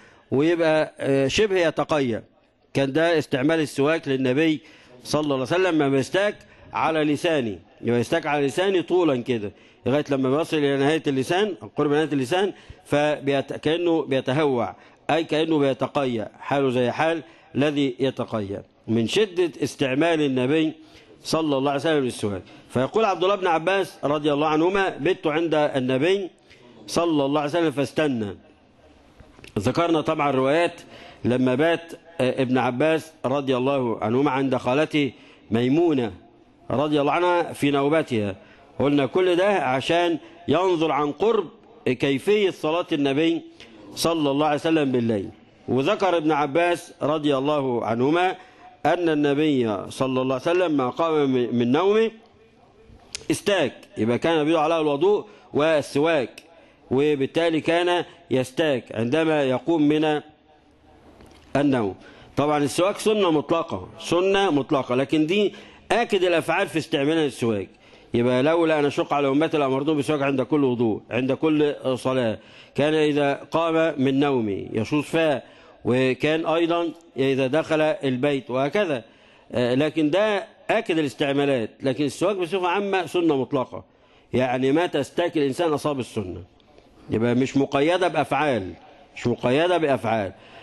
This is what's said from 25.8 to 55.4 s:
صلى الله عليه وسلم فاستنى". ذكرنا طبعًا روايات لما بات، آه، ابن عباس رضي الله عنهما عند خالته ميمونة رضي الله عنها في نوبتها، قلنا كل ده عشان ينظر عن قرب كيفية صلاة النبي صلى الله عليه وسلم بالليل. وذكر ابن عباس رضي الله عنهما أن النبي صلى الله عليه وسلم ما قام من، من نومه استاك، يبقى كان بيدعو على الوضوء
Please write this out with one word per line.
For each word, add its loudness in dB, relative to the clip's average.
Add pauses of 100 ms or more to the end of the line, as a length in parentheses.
صلى 0
الله 0
عليه -4
وسلم 0
فاستنى". -2 (1200)
ذكرنا 0
طبعًا -2
روايات 0 (440)
لما 2
بات، 0 (280)
آه، 0
ابن 0
عباس 0 (120)
رضي 0
الله 0
عنهما 2
عند 0
خالته 0 (380)
ميمونة 2 (580)
رضي 0
الله 2
عنها 0
في -2
نوبتها، 0 (420)
قلنا 2
كل 2
ده 2
عشان 0 (300)
ينظر 2
عن 0
قرب 0 (380)
كيفية 2
صلاة -2
النبي 0 (520)
صلى 0
الله 2
عليه 2
وسلم 2
بالليل. 0 (400)
وذكر 2
ابن 0
عباس 0 (100)
رضي 0
الله 0
عنهما 0 (500)
أن 2
النبي 2 (140)
صلى -2
الله 0
عليه -4 (160)
وسلم 2
ما 0
قام 0
من، 0
من 2
نومه 2 (1200)
استاك، 0 (260)
يبقى 0
كان 0
بيدعو 2
على 2
الوضوء 2 (300)